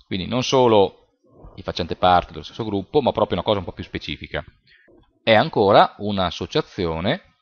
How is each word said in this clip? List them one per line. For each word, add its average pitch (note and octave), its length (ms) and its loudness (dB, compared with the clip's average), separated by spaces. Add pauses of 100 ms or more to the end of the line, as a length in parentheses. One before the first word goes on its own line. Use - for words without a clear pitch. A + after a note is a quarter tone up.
Quindi F#2 220 -6
non A#2+ 180 -4
solo - 1120 0
i - 60 -16
facenti F2 340 -8
parte F2+ 360 2
dello D2+ 120 -14
stesso - 200 -12
gruppo, G2+ 360 -4
ma A2+ 120 0
proprio G#2 260 -2
una E2+ 80 -6
cosa G#2+ 120 0
un F2+ 60 -8
po' F2+ 80 -12
più F#2 120 -12
specifica. D2+ 600 -10 (800)
È A2+ 120 4
ancora A#2+ 640 4
un'associazione F#2+ 1400 -4